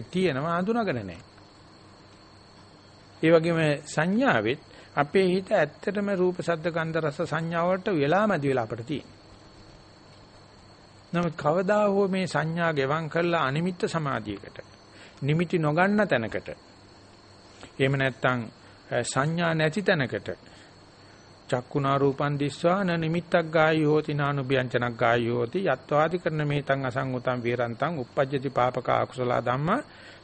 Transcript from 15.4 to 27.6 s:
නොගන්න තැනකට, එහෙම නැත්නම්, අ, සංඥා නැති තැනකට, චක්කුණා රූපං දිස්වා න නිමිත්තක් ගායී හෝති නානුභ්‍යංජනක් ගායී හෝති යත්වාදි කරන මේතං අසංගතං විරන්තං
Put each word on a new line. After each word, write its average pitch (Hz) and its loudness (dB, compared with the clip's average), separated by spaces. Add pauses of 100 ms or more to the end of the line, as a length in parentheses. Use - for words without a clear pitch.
නොගන්න 175 2
තැනකට, 113 -2 (1200)
එහෙම 135 2
නැත්නම්, 131 0 (480)
අ, 123 -2
සංඥා 165 0
නැති 156 0
තැනකට, 139 0 (1160)
චක්කුණා 139 -2
රූපං 143 0
දිස්වා 170 0
න 175 0
නිමිත්තක් 165 0
ගායී 156 4
හෝති 151 2
නානුභ්‍යංජනක් 131 0
ගායී 117 2
හෝති 120 -2
යත්වාදි 156 0
කරන 156 -2
මේතං 139 0
අසංගතං 127 -2
විරන්තං 120 -2